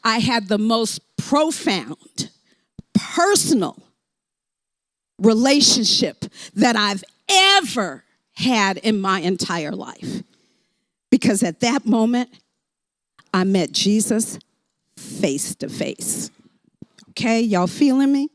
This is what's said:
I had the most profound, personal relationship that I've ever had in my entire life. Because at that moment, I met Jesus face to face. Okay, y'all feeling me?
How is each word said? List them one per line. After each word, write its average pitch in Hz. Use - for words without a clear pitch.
I 226
had 233
the 208
most 226
profound, -
personal 285
relationship 226
that 226
I've 208
ever 370
had 196
in 214
my 190
entire 170
life. -
Because 233
at 170
that 254
moment, 240
I 185
met 190
Jesus 214
face -
to -
face. -
Okay, 226
y'all 202
feeling 277
me? 277